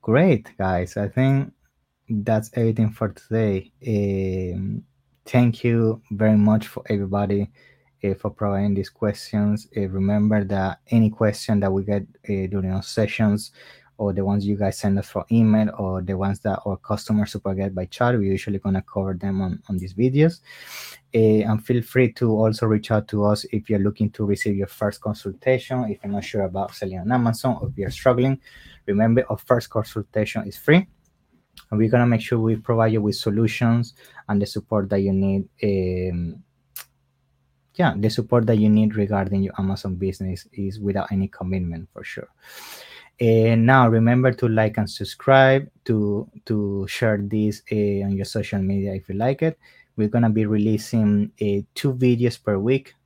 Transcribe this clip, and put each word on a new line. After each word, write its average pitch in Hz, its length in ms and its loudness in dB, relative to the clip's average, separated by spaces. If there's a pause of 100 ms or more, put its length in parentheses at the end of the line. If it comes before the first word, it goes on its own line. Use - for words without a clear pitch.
Great, 135 560 2
guys. 90 380 -2
I 101 140 -4
think 135 420 0 (560)
that's 110 460 -2
everything 113 380 0
for 110 180 -4
today. 107 640 -2 (140)
Um, 95 1000 -4 (420)
thank 123 380 0
you 117 380 0 (100)
very 107 260 4
much 107 300 4
for - 220 -14
everybody, 101 640 -2 (500)
uh, 98 120 -2
for 104 160 -6
providing 101 460 -2
these 98 140 -6
questions. 104 840 -2
Uh, 98 140 -2
remember 104 560 0
that 95 420 -4
any 113 220 4
question 107 500 -2
that 98 140 0
we 98 100 -2
get, 101 200 -2 (260)
uh, 95 180 -2
during 92 240 -4
our 92 100 -4
sessions, 104 680 -2 (460)
or 101 160 -2
the 98 100 -2
ones 101 240 0
you 101 80 0
guys 98 220 -2
send 98 200 0
us 95 120 -6
for 95 200 -6
email, 110 480 4
or 92 240 -4
the 92 140 -4
ones 98 240 -2
that 98 260 -4
our 98 120 -4
customer 104 480 -2
support 98 320 -6
get 95 180 -4
by 90 100 -4
chat, 123 280 0
we're 101 180 0
usually 98 260 -4
gonna 95 240 -2
cover 95 320 -4
them 98 280 -6
on, 92 260 -6
on 95 100 -6
these 92 160 -10
videos. 135 460 2 (720)
Uh, 107 360 4
and 110 160 -2
feel 120 160 0
free 123 320 2
to 117 180 0
also 110 340 0
reach 107 260 0
out 107 180 0
to 104 160 0
us 104 260 0
if 104 180 -6
you're 104 100 0
looking 104 300 0
to - 160 -6
receive 101 300 -2
your 98 120 -4
first - 340 -6
consultation, 127 840 -4
if 104 160 -8
you're 101 120 -8
not 101 100 -6
sure 101 200 -4
about 95 300 -6
selling 92 260 -8
on 98 120 -4
Amazon, 120 480 0
or - 80 -6
if - 100 -10
you're 98 140 -6
struggling. 131 480 2 (460)
Remember, 113 440 2
our - 80 -4
first - 320 0
consultation 107 760 -4
is 98 80 -14
free, 180 320 4 (840)
and 110 80 -2
we're 110 120 4
gonna 120 180 4
make 113 140 2
sure 120 180 -2
we 113 160 2
provide 110 380 0
you 110 80 0
with 101 160 0
solutions 113 800 0 (340)
and 101 120 2
the 101 40 0
support 101 460 -4
that 98 100 2
you 98 100 0
need. 98 380 0 (120)
Um, 92 800 -4 (1300)
yeah, 175 220 2
the 104 120 0
support 117 380 2
that 113 120 4
you 107 100 4
need 107 260 4
regarding 98 480 0
your 92 140 -4
Amazon 95 380 -4
business 92 580 -6
is 101 260 -8
without 101 320 -4
any 95 160 0
commitment, 90 640 -6
for - 140 -18
sure. - 240 -14 (920)
Uh, 113 340 6
now, 123 300 8
remember 117 460 4
to 123 160 -2
like 110 300 0
and 107 120 -2
subscribe, 135 800 4 (140)
to, 104 460 0 (160)
to 101 420 -2
share 110 340 0
this, 104 480 -2
uh, 101 360 0
on 98 100 -2
your 95 80 -4
social 101 380 -4
media 98 320 -2
if 92 160 -10
you 95 60 -6
like 120 260 -2
it. 160 180 -2 (380)
We're 107 100 0
gonna 117 220 2
be 107 160 0
releasing, 104 840 0 (120)
uh, 101 340 -2
two 135 180 -2
videos 123 480 0
per 101 160 -2
week. 131 380 -2 (100)